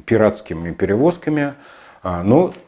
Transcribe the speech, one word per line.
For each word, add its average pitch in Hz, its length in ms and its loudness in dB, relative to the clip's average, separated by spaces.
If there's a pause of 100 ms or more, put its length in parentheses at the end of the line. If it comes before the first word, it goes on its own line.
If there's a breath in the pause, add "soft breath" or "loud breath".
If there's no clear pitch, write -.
пиратскими 101 640 0
перевозками, 143 840 -2 (500 loud breath)
а, 87 200 -6
но, 151 300 2 (140)